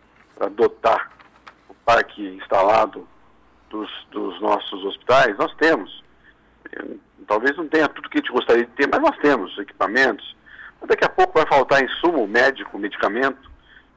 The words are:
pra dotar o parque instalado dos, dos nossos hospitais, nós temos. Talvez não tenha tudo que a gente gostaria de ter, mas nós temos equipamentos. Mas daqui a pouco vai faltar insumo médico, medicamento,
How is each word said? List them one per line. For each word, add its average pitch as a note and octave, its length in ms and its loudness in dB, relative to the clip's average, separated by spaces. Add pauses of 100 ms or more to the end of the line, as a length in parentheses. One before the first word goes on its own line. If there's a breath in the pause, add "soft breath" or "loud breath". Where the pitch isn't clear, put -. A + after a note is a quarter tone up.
(360)
pra G2+ 140 -4
dotar A2 640 0 (580)
o - 40 -20 (120)
parque A2+ 360 0
instalado G2 880 0 (600)
dos, G#2+ 200 -10 (220)
dos G2+ 300 -8
nossos G#2 420 -2
hospitais, A2 540 0
nós D#3 180 -4
temos. D3+ 480 -2 (1200 soft breath)
Talvez A#2 300 -2
não E3 140 -8
tenha D#3 180 2
tudo - 220 -18
que - 80 -8
a D3 40 0
gente - 120 -6
gostaria A#2+ 320 2
de - 60 -12
ter, C#3 200 -2
mas C4 100 0
nós D#4 180 0
temos A#2+ 400 0
equipamentos. G#2+ 760 -2 (460 loud breath)
Mas E4+ 80 -6
daqui - 160 2
a - 40 0
pouco F#4 240 2
vai D#3 140 4
faltar C#3 340 4
insumo C3 460 0
médico, A#2+ 500 0
medicamento, G#2+ 720 -4 (480 soft breath)